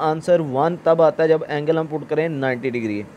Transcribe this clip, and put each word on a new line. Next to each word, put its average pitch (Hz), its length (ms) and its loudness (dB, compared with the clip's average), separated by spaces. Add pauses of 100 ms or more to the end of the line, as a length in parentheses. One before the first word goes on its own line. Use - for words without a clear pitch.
answer 156 400 2
one 147 420 0
तब 165 160 4
आता 156 220 4
है 160 60 4
जब 156 200 2
angle 147 280 -2
हम 160 100 -2
put 147 220 -8
करें 156 200 0
नाइंटी 135 420 -4
degree। 107 320 -4 (140)